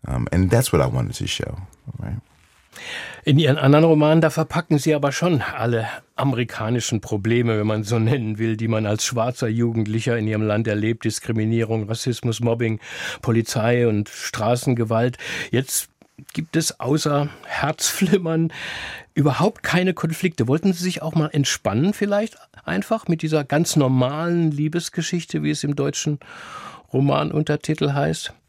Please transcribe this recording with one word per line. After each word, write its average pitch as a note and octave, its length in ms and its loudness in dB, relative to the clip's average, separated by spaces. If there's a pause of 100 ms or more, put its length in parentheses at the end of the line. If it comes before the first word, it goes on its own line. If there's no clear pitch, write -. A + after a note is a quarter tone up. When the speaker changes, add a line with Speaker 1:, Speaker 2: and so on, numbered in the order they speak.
Speaker 1:
Um, B1+ 240 -2
and F2+ 200 4
that's A#2+ 220 2
what D2+ 80 4
I C2 120 2
wanted A#1+ 240 -4
to - 100 -6
show, - 280 -6 (440)
right? - 180 -8 (1040)
Speaker 2:
In C#3+ 160 4
Ihren D3 180 4
anderen D3 280 6
Romanen, D#3 340 6
da D#3+ 120 4
verpacken D#3+ 480 0
Sie D#3 160 2
aber C#3 160 0
schon E3 300 0
alle A#2 460 -2 (280)
amerikanischen A#2 880 -2
Probleme, A2 580 0
wenn G#2 80 0
man G#2+ 160 0
so A2+ 160 0
nennen A2 400 0
will, A2+ 180 0
die A2 100 -4
man A2 200 0
als G#2+ 180 0
schwarzer A#2+ 420 -2
Jugendlicher A2+ 680 0
in G#2+ 100 -2
Ihrem G#2+ 140 0
Land G#2+ 260 0
erlebt. G#2+ 380 0
Diskriminierung, A2 800 0
Rassismus, A#2 540 -4
Mobbing, A#2 380 0 (420)
Polizei A#2 680 2
und G#2 220 0
Straßengewalt. A#2 1080 0 (340)
Jetzt - 360 -2 (460)
gibt D#3+ 220 -6
es - 240 -2
außer C#3+ 500 0 (160)
Herzflimmern E3 1080 0 (600)
überhaupt D3 500 2
keine F3+ 300 2
Konflikte. D#3+ 540 -2
Wollten E3 260 2
Sie E3+ 100 -4
sich F3+ 200 -4
auch D#3+ 120 -6
mal D3+ 160 2
entspannen C#3 640 0
vielleicht G3+ 440 -2 (280)
einfach G3+ 420 -2
mit E3 140 0
dieser D#3 220 0
ganz D#3 320 0
normalen D3+ 760 2
Liebesgeschichte, D#3+ 920 -4
wie D3+ 80 0
es D3 120 -4
im D3 120 -2
deutschen C#3+ 440 -2 (720)
Romanuntertitel D3 1000 0
heißt? D3+ 400 -2 (160)